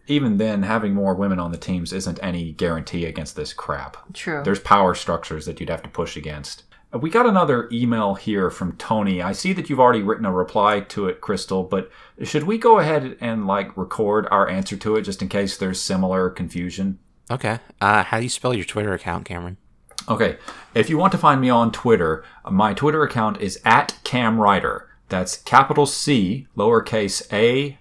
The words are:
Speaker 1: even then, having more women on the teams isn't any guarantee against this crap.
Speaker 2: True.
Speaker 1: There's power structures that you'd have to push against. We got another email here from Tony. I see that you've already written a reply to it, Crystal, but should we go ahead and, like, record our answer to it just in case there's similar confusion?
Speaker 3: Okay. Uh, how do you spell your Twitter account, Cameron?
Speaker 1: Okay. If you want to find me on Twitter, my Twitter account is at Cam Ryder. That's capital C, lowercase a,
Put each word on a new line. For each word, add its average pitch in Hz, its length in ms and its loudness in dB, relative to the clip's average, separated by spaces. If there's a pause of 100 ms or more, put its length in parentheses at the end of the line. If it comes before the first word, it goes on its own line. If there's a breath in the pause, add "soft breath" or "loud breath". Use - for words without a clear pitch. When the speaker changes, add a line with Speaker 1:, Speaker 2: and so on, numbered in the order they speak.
Speaker 1:
even 135 320 2
then, 104 240 0
having 104 320 0
more 98 220 0
women 95 240 0
on 85 120 -4
the 82 60 -6
teams 87 340 -6
isn't 92 300 -6
any 87 300 -6
guarantee 82 540 -4
against 80 300 -8
this 76 160 -8
crap. - 460 -10 (160)
Speaker 2:
True. 151 320 -6
Speaker 1:
There's 196 140 0
power 95 340 4
structures 82 540 -6
that 82 120 -10
you'd 80 120 -8
have 80 100 -6
to - 80 -14
push - 260 -6
against. 76 480 -12 (300 soft breath)
We 135 160 -4
got 233 160 4
another 147 460 2
email 117 420 0
here 98 380 -2
from 87 260 -6
Tony. 98 440 -2
I 92 100 -4
see 185 220 -2
that 175 160 -6
you've 135 100 0
already 120 240 6
written 107 220 -2
a 98 60 0
reply 101 500 2
to 98 260 -6
it, 92 140 -6
Crystal, 95 420 -4
but 92 260 -4 (320 loud breath)
should 147 220 -2
we 214 160 -2
go 226 180 8
ahead 147 420 0
and, 113 280 -4
like, 98 280 0
record 101 540 0
our 98 180 4
answer 95 300 -4
to 107 180 -2
it 110 60 2
just 98 220 -6
in 92 40 -4
case 101 300 -2
there's 92 240 -4
similar 92 480 0
confusion? 90 680 -6 (320)
Speaker 3:
Okay. 117 280 -2 (220)
Uh, 101 220 4
how 113 140 -2
do 117 60 -2
you 123 60 -4
spell 127 240 -2
your 101 120 -2
Twitter 104 280 -4
account, 90 320 -6
Cameron? 90 320 -10 (500)
Speaker 1:
Okay. 107 300 0 (380 loud breath)
If 110 140 2
you 156 100 2
want 185 140 0
to 180 40 0
find 143 240 2
me 127 80 2
on 117 220 4
Twitter, 87 520 2 (280 loud breath)
my 101 240 2
Twitter 151 280 2
account 110 380 -2
is 98 240 -6
at 120 380 4
Cam 113 360 0
Ryder. 101 480 2 (220 soft breath)
That's 92 280 -4
capital 135 500 6
C, 131 680 0
lowercase 107 680 2 (100)
a, 127 480 2